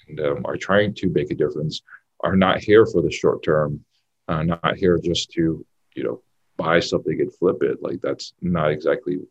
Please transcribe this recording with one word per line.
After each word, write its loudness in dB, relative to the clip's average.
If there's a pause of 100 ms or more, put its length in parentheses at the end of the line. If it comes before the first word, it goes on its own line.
and, -12
um, -2
are -6
trying 0
to -2
make -2
a -6
difference, -4 (380)
are 0
not 4
here 6
for 0
the 0
short 0
term, 0 (440)
uh, -2
not 0
here 4
just -4
to, -2 (300)
you -8
know, -6 (360)
buy 2
something -2
and -4
flip 0
it. -2
Like, -8
that's -6
not 0
exactly -2 (140)